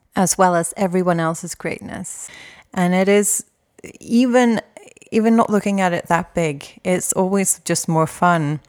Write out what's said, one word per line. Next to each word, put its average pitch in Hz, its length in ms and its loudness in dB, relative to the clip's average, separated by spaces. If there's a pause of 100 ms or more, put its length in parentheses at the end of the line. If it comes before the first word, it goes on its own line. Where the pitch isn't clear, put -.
(160)
as 185 220 0
well 180 180 4
as 170 200 -2
everyone 180 440 0
else's 165 360 -6
greatness. - 760 -12 (440)
And 180 200 0
it 190 140 2
is, 202 380 2 (560)
even, 240 580 2 (520)
even 226 240 4
not 226 140 4
looking 202 300 0
at 185 140 0
it - 140 -4
that 170 260 -2
big, 151 500 -4
it's 180 300 -2
always 190 460 -2
just - 280 -4
more 160 200 0
fun. 156 600 0